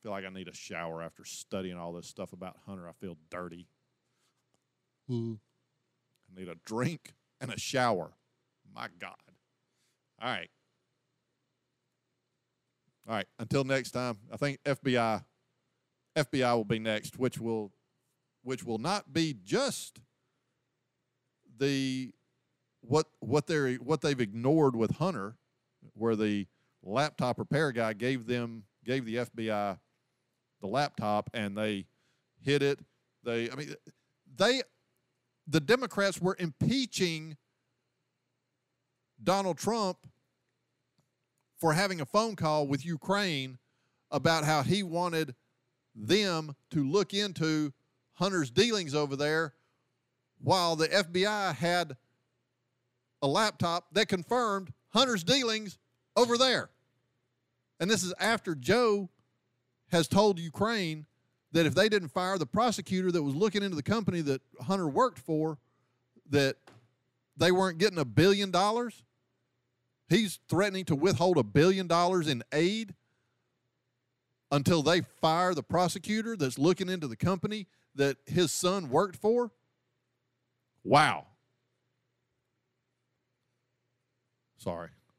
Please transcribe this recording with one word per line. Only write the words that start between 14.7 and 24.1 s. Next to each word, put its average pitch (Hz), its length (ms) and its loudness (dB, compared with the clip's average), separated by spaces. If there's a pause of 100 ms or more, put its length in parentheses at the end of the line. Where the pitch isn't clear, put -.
B 127 140 0
I, 113 240 0 (920)
F 151 140 -2
B 131 140 -2
I 120 100 2
will 113 120 0
be 113 120 -2
next, 110 400 -6
which 123 220 -2
will, 110 320 -6 (720)
which 127 220 -8
will 113 140 -4
not 165 340 -4
be 160 200 0 (120)
just 208 560 -4 (1600)
the, 131 540 -2 (720)
what, 151 260 0 (120)
what 135 280 0
they're, 139 280 0
what 131 260 -2
they've 143 200 0